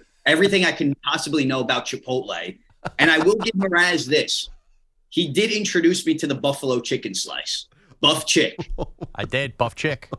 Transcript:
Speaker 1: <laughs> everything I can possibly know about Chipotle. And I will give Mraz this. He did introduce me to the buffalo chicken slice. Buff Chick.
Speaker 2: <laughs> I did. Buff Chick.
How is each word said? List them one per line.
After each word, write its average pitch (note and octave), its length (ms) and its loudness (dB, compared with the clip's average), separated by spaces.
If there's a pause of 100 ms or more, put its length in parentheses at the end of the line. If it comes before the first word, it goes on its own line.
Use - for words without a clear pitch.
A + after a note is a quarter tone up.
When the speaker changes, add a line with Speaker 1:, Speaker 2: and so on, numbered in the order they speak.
Speaker 1:
<laughs> - 160 -10
everything F#3 380 4
I D#3+ 80 4
can C#3 320 0
possibly D3 400 -2
know C3 160 0
about B2 260 0
Chipotle. F#2+ 720 -6 (420)
And D#3 120 6
I D#3+ 80 6
will F#3+ 160 4
give G#3+ 200 -2
Mraz F3 520 2
this. - 420 0 (600)
He F3 200 -2
did G3 220 2
introduce F#3 540 2
me D#3+ 100 2
to D#3 120 -4
the C#3 80 -2
buffalo C#3 440 -2
chicken A#2+ 340 -4
slice. - 540 -8 (340)
Buff D3+ 240 2
Chick. - 320 2 (320)
Speaker 2:
<laughs> - 260 -14
I G2+ 80 -6
did. B2+ 340 -4
Buff A#2 180 -2
Chick. D3 440 -4